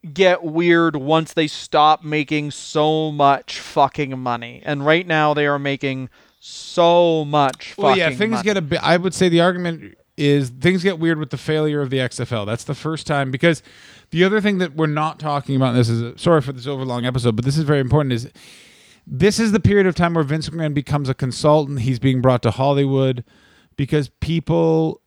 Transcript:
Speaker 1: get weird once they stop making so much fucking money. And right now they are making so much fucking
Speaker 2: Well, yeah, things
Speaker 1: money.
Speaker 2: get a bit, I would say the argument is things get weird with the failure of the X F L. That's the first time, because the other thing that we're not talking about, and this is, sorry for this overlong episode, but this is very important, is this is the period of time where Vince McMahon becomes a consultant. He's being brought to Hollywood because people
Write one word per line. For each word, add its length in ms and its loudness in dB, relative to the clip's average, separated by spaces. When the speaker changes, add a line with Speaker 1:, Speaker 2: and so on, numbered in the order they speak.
Speaker 1:
get 300 4
weird 520 2
once 380 0
they 140 0
stop 560 2
making 480 -4
so 600 -2
much 480 0
fucking 600 -2
money. 440 -8
And 220 -4
right 220 2
now 260 2
they 140 0
are 100 0
making 520 -4
so 880 2
much 480 -2
fucking 100 -6
Speaker 2:
Well, 140 4
yeah, 140 2
things 220 -2
Speaker 1:
money. 100 -2
Speaker 2:
get 140 0
a 40 -2
bit, 220 -4
I 120 4
would 180 -2
say 140 2
the 140 4
argument 560 -2
is 320 2
things 340 0
get 160 0
weird 180 0
with 140 -8
the 60 -8
failure 440 -2
of 80 -4
the 100 -2
X 200 -4
F 120 -6
L. 140 -4
That's 180 -6
the 120 -6
first 320 -8
time, 240 -2
because 320 2
the 120 2
other 160 2
thing 200 0
that 160 -4
we're 100 0
not 340 -4
talking 360 -4
about, 140 2
and 80 2
this 120 4
is, 320 -4
sorry 200 4
for 120 -8
this 140 -12
overlong 380 -6
episode, 300 0
but 80 -2
this 140 0
is 60 0
very 160 2
important, 340 2
is 180 -6
this 300 2
is 120 2
the 80 2
period 280 4
of 80 0
time 180 0
where 100 0
Vince 260 -4
McMahon 240 -4
becomes 360 -2
a 40 -2
consultant. 680 0
He's 180 -2
being 240 0
brought 220 2
to 80 2
Hollywood 720 0
because 320 -2
people 880 0